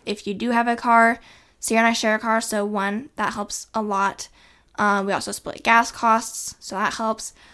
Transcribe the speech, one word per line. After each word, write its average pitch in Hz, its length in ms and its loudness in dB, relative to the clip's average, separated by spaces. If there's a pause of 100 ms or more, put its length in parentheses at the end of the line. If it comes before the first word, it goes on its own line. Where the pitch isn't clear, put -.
If 208 220 -6
you 202 60 -4
do 233 180 -4
have 233 160 2
a 240 100 2
car, 233 420 4 (400)
Sierra 226 260 2
and - 40 4
I 233 40 2
share 220 220 0
a 214 40 -4
car, 226 220 0
so 208 240 -2
one, 208 500 -4
that 220 180 -2
helps - 400 -8
a 220 80 -2
lot. 196 460 -2 (500)
Um, 202 280 2
we 202 80 0
also - 180 -4
split - 320 -10
gas 233 280 4
costs, - 680 0
so - 160 -12
that 196 180 -2
helps. 220 400 -6 (200)